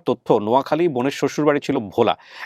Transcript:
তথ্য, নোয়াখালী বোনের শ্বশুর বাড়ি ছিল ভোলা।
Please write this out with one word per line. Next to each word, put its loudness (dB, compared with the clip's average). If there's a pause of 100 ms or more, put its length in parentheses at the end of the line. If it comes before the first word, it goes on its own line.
তথ্য, 0
নোয়াখালী 2
বোনের -2
শ্বশুর -2
বাড়ি 2
ছিল -4
ভোলা। 0 (280)